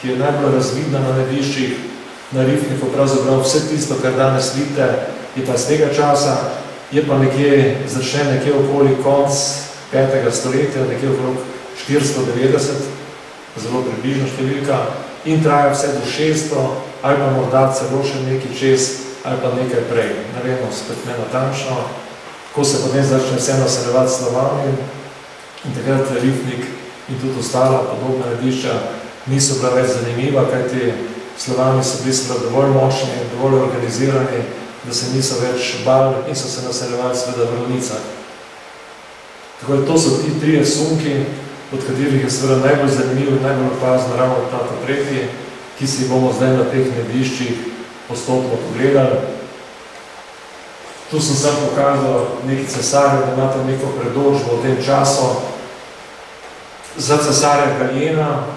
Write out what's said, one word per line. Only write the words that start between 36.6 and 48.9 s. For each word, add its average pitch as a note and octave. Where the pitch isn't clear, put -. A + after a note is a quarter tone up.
naseljevali B2
seveda B2
v A#2+
rovnicah. A#2+
Tako C#3
da C3+
to D#3+
so D#3+
ti D3+
trije D3+
sunki, D#3
od C3
katerih C3+
je B2
seveda C3
najbolj C#3
zanimiv C3
in C3
najbolj B2+
opazen B2+
ravno B2+
ta, A#2+
ta A2+
tretji, C#3
ki C3+
si B2+
bomo B2+
zdaj C3
na -
teh C3
najdiščih A#2
postopno B2+
pogledali. B2+